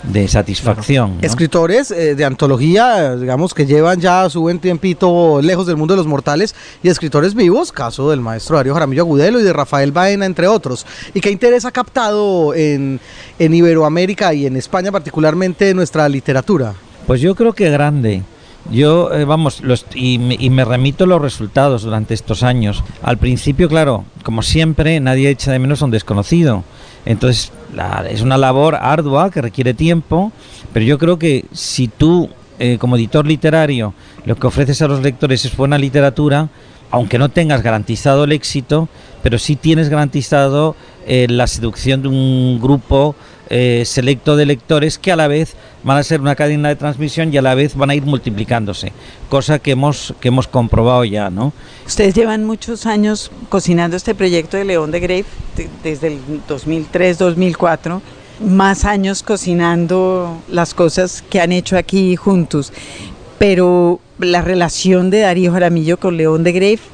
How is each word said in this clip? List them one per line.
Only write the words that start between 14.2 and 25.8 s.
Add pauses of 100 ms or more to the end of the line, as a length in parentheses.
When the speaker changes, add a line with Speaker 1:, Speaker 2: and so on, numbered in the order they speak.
Speaker 2:
y
en
España
particularmente
nuestra
literatura? (340)
Speaker 1:
Pues
yo
creo
que
grande. (480)
Yo,
eh,
vamos,
los,
y
me,
y
me
remito
a
los
resultados
durante
estos
años. (180)
Al
principio,
claro, (200)
como
siempre,
nadie
echa
de
menos